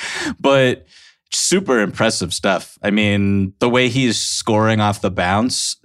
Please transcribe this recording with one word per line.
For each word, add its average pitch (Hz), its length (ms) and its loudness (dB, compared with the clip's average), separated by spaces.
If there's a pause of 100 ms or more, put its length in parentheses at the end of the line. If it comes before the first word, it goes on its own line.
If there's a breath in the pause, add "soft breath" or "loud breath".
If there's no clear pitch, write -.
(400 loud breath)
but 135 460 2 (440 soft breath)
super 175 520 0
impressive 101 520 -2
stuff. - 480 -4
I 104 100 -2
mean, 101 680 0
the 123 100 2
way 123 200 2
he's 120 280 0
scoring 110 640 0
off 104 220 0
the 98 100 -2
bounce, 98 720 -2